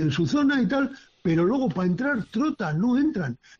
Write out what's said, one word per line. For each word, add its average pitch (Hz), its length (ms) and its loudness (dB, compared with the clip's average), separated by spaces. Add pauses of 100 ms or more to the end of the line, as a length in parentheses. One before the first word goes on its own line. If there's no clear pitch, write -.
en 151 80 2
su 170 160 0
zona 277 340 2
y 220 60 2
tal, 269 240 0 (320)
pero 165 220 2
luego 254 240 0
para 180 200 -2
entrar 240 420 -2
trota, 226 420 -2
no 240 260 0
entran. 185 380 -2 (240)